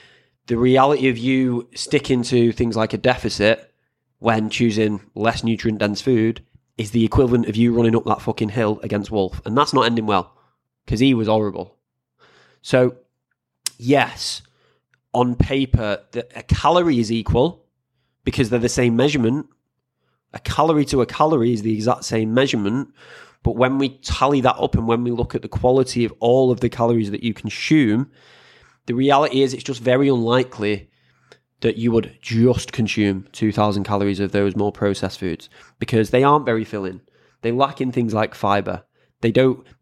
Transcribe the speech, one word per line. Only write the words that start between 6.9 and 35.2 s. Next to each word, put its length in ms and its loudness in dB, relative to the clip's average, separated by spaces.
the 140 2
equivalent 420 2
of 80 -4
you 160 2
running 240 2
up 80 0
that 180 -2
fucking 280 -4
hill 340 -2
against 280 -6
Wolf. 340 -2
And 100 -4
that's 180 0
not 120 4
ending 220 -2
well, 280 -2
'cause 120 -2
he 140 4
was 140 0
horrible. 500 -2
So, 320 0
yes, 640 -2
on 220 0
paper, 760 0
the, 240 -8
a 60 -16
calorie 580 2
is 120 -2
equal 560 0
because 260 0
they're 100 0
the 100 0
same 260 0
measurement. 500 0
A 60 -14
calorie 460 0
to 180 0
a 20 -4
calorie 480 0
is 80 -4
the 140 -2
exact 300 -2
same 280 -2
measurement. 560 0
But 120 -2
when 220 2
we 220 -2
tally 420 0
that 160 2
up 160 -2
and 140 0
when 160 0
we 80 -2
look 240 -4
at 80 -6
the 40 -10
quality 580 0
of 140 -4
all 300 4
of 120 -2
the 80 0
calories 420 0
that 120 -8
you 120 -2
consume, 760 0
the 80 -4
reality 480 2
is 100 0
it's 100 -10
just 160 -8
very 280 2
unlikely 840 0
that 180 -2
you 160 0
would 280 0
just 520 2
consume 580 -2
two 220 -2
thousand 320 0
calories 340 -2
of 140 -4
those 220 0
more 160 -2
processed 480 -4
foods 300 -6